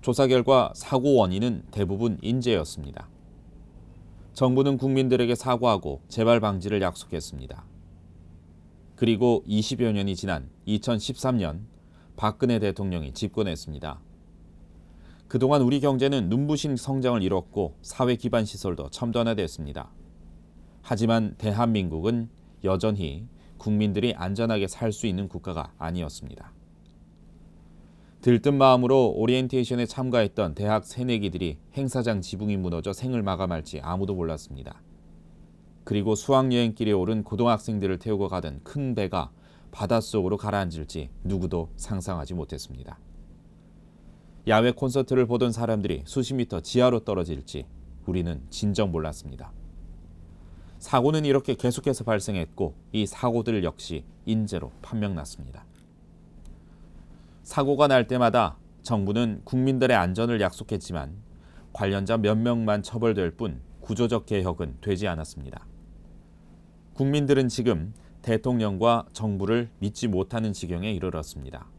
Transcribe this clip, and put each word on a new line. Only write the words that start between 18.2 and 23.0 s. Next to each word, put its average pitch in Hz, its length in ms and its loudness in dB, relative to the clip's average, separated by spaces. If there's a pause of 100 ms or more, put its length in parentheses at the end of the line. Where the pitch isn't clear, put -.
시설도 85 440 -6
첨단화됐습니다. 107 1000 -4 (880)
하지만 113 560 0
대한민국은 107 920 0 (340)
여전히 95 640 0 (300)